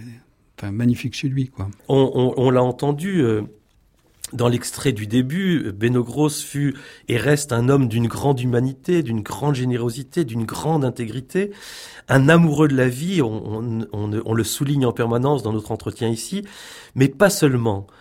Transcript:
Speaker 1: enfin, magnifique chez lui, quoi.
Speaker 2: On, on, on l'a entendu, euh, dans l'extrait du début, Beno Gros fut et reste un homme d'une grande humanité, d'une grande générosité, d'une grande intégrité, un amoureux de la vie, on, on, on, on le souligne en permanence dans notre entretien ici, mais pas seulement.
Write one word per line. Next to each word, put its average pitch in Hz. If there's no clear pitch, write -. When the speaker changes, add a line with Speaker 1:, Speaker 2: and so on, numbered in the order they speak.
Speaker 1:
enfin, 101
magnifique 120
chez -
lui, 131
quoi. 101
Speaker 2:
On, 135
on, 127
on 127
l'a 127
entendu, 147
euh, 110
dans 120
l'extrait 120
du 107
début, 131
Beno 120
Gros 127
fut 143
et 120
reste 143
un 117
homme 135
d'une 113
grande 135
humanité, 131
d'une 113
grande 143
générosité, 123
d'une 117
grande 143
intégrité, 127
un 135
amoureux 156
de 135
la 127
vie, 156
on, 107
on, 113
on, 104
on 110
le 113
souligne 143
en 117
permanence 123
dans 107
notre 107
entretien 110
ici, 117
mais 131
pas 190
seulement. 117